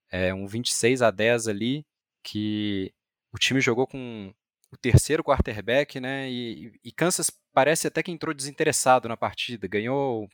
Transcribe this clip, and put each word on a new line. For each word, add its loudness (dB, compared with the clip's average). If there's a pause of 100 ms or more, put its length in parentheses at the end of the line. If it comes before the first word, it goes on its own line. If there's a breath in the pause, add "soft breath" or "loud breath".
(100)
é, 0
um -6
vinte -6
e 0
seis 2
a 6
dez 2
ali, -4 (360)
que -4 (400)
o -14
time 2
jogou 2
com -12 (380)
o -20
terceiro 4
quarterback, 0
né? -6
E, -10
e -12
Kansas 0 (220)
parece 4
até -2
que -10
entrou -6
desinteressado 2
na -6
partida, -6
ganhou -2
um -10